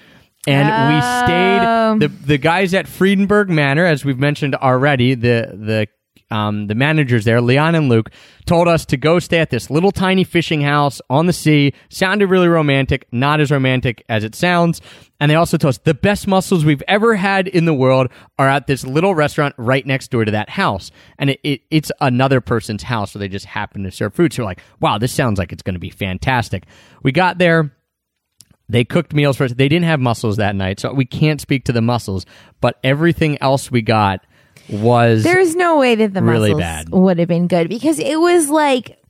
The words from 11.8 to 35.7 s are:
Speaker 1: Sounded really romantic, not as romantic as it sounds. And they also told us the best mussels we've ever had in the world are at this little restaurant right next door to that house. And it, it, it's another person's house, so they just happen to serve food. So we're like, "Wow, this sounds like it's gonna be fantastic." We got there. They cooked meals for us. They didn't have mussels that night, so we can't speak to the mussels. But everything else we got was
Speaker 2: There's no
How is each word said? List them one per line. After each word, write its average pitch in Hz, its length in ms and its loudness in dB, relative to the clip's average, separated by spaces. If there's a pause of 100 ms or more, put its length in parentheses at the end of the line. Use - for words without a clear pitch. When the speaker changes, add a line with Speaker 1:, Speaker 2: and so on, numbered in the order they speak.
Speaker 1:
Sounded 190 380 0
really 180 200 4
romantic, 143 640 0
not 143 280 0
as 143 100 0
romantic 131 580 0
as 107 160 -2
it 110 100 -10
sounds. 170 460 0 (400)
And 147 100 2
they 151 40 4
also 165 240 2
told 143 120 2
us 120 80 -4
the 160 140 0
best 202 340 -2
mussels 190 380 0
we've 151 240 2
ever 214 280 2
had 196 320 0
in 170 180 0
the 165 80 2
world 131 340 2 (300)
are 135 100 2
at 139 180 0
this 135 200 -4
little 165 280 0
restaurant 147 440 -2
right 131 280 -2
next 135 240 -4
door 113 140 0
to 107 60 0
that 107 200 -4
house. 131 400 -4 (280)
And 139 120 0
it, 135 120 -6
it, 143 180 -4 (100)
it's 156 300 -2
another 131 400 2
person's 113 440 -6
house, 110 280 -6
so - 60 -14
they 101 100 -6
just 95 180 -10
happen 101 360 -10
to 95 80 -8
serve - 240 -6
food. 170 180 0
So 123 120 -8
we're - 60 -6
like, 90 120 -12 (180)
"Wow, 139 160 0
this 113 160 -2
sounds 117 260 -2
like 87 140 -6
it's 95 100 -16
gonna 90 160 -6
be 87 120 -12
fantastic." 101 720 -4 (380)
We 139 100 0
got 175 260 0
there. 165 340 2 (960)
They 120 140 2
cooked 156 300 -4
meals 143 240 0
for 143 60 0
us. 120 100 -4
They 131 120 2
didn't 165 200 0
have 160 120 0
mussels 117 380 -2
that 101 180 -2
night, 98 240 -4
so - 140 -8
we 135 140 -2
can't 151 340 -2
speak 135 240 -10
to 127 80 -2
the 117 80 0
mussels. 113 460 -4 (340)
But 120 240 -2
everything 151 560 0
else 135 300 -2
we 123 100 0
got 107 400 2 (480)
was 113 560 2
Speaker 2:
There's 349 320 2
no 349 220 2